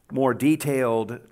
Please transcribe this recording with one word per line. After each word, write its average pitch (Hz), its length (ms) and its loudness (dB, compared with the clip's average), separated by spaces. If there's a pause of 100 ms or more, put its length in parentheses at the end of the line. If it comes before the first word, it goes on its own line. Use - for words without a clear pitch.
(120)
more 131 220 2
detailed 127 840 0 (120)